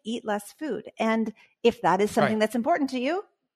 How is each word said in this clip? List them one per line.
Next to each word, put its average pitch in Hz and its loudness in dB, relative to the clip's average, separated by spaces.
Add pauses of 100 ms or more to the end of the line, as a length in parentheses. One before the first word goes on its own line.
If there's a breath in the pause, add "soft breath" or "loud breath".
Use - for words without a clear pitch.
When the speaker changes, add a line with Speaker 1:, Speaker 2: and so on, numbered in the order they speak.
Speaker 1:
eat 233 -6
less 208 -4
food. 294 -6
And 220 0 (300 soft breath)
if - 2
that 185 4
is 208 0
something 151 2
Speaker 2:
Right. 214 0
Speaker 1:
that's 214 2
important 269 0
to 254 -4
you, 320 -2 (320)